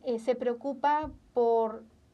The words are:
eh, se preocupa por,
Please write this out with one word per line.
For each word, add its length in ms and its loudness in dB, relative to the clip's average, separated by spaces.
eh, 140 -2
se 160 0
preocupa 720 -2
por, 500 2